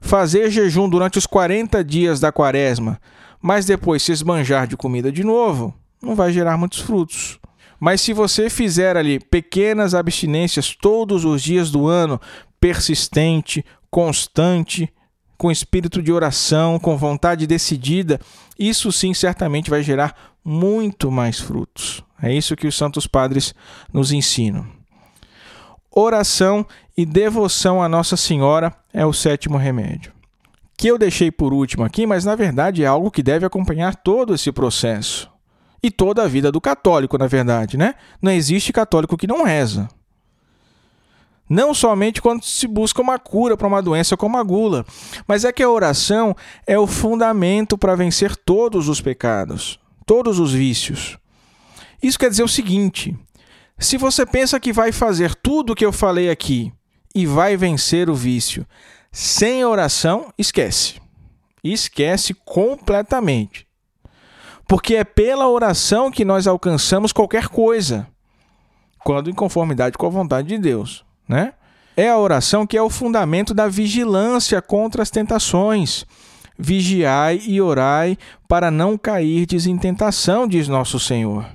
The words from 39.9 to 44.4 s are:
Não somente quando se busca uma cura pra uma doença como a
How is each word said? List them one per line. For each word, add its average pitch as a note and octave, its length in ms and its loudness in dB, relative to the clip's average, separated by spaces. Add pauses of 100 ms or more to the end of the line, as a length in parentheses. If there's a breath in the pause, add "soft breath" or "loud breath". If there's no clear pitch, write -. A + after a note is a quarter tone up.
Não B3+ 240 2
somente G#3+ 480 2
quando A#3 220 2
se - 240 -4
busca G#3+ 340 -2
uma B3+ 180 0
cura A3 380 -2
pra G#3 120 -2
uma G3 140 2
doença E3+ 340 0
como A3+ 200 -2
a A#3+ 60 0